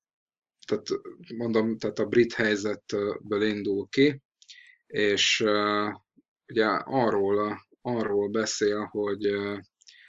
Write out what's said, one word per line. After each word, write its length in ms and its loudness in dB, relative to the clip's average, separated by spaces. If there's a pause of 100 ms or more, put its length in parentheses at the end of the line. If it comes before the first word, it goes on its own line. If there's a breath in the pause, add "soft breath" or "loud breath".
(680)
tehát 200 -4 (480)
mondom, 420 0
tehát 220 -6
a 60 0
brit 280 4
helyzetből 1080 -2
indul 460 -2
ki, 340 2 (640 loud breath)
és, 540 0
ö, 500 2 (640)
ugye 140 2 (180)
arról, 840 0 (140)
arról 480 0
beszél, 640 0
hogy, 340 -2
ö, 320 -2 (520 loud breath)